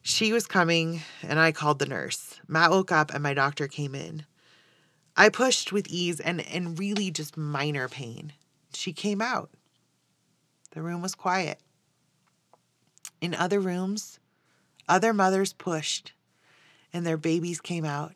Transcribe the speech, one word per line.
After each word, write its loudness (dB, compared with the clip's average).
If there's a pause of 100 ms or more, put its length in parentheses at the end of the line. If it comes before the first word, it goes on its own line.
She 0
was 0
coming, 2 (200)
and 0
I 8
called 2
the 2
nurse. -8
Matt 4
woke 4
up, 4
and -4
my 0
doctor 0
came -8
in. -12 (920)
I 10
pushed 2
with 0
ease -2
and, -4
and -6
really -2
just -8
minor -2
pain. -12 (400)
She -6
came -2
out. -2 (1200)
The -12
room -6
was -6
quiet. -2 (1600)
In -4
other 2
rooms, -4 (680)
other 4
mothers 4
pushed, -6 (800)
and -4
their 0
babies 0
came -4
out. -4